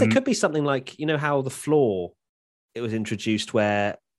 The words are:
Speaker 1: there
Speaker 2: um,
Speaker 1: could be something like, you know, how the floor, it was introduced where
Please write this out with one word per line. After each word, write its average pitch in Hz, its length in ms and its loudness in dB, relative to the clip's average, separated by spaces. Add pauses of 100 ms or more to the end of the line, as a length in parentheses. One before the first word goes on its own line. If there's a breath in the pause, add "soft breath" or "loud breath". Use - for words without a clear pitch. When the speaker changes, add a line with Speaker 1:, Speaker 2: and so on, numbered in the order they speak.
Speaker 1:
there 220 80 4
Speaker 2:
um, - 20 4
Speaker 1:
could 262 140 2
be 247 100 0
something 151 300 0
like, 139 340 -2
you 151 80 -4
know, 156 100 0
how 143 260 0
the 131 80 -4
floor, 113 600 0 (640)
it 117 60 -10
was 113 120 -4
introduced 110 600 -2
where 104 420 2 (220)